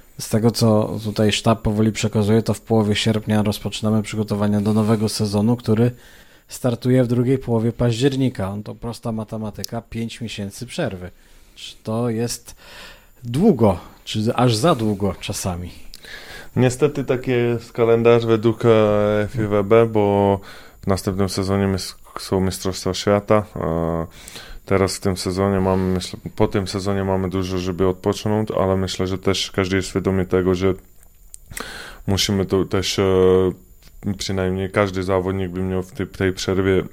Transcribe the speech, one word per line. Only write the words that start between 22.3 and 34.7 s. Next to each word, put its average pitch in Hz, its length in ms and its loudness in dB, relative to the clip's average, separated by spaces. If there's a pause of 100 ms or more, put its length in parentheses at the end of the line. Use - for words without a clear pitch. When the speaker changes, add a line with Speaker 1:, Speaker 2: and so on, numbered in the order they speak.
Speaker 2:
Mistrzostwa 92 540 -2
Świata. 104 520 2 (100)
E, 82 500 -2 (600)
teraz 95 300 0
w - 40 -12
tym 95 180 -2
sezonie 98 420 0
mamy, 95 340 2
myślę, - 260 -6 (160)
po 107 120 2
tym 98 200 -2
sezonie 98 360 -4
mamy 95 260 0
dużo, 92 280 -2
żeby 92 300 0
odpocząć, 104 640 -2
ale 95 260 2
myślę, 92 300 -4
że 92 100 -4
też - 340 -2
każdy 95 240 0
jest 92 120 -2
świadomy 95 380 0
tego, 92 300 2
że 92 180 2 (1300)
musimy 98 380 0
to 92 200 2
też, - 340 -2
e, 101 40 4 (1120)
przynajmniej 95 520 -4
każdy 95 340 0